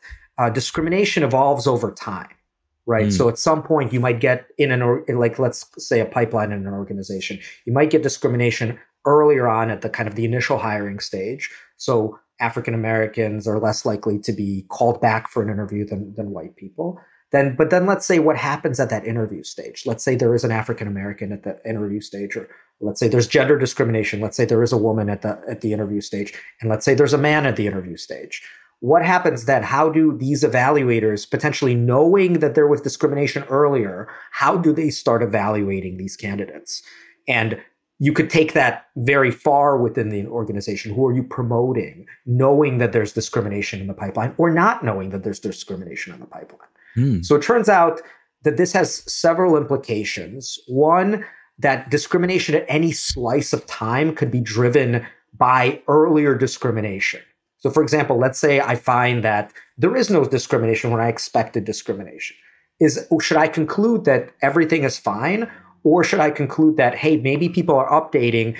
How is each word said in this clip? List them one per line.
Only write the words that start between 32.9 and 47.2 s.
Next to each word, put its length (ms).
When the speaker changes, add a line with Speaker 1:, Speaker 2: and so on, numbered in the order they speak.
Speaker 1:
earlier, 640
how 240
do 160
they 180
start 320
evaluating 760
these 180
candidates? 640
And 320
you 120
could 160
take 260
that 320
very 340
far 500
within 280
the 180
organization. 640
Who 140
are 80
you 80
promoting, 840
knowing 520
that 120
there's 220
discrimination 680
in 60
the 80
pipeline 420
or 140
not 320
knowing 280
that 120
there's 160
discrimination 720
in 60
the 80
pipeline? 400
Speaker 2:
Hmm. 280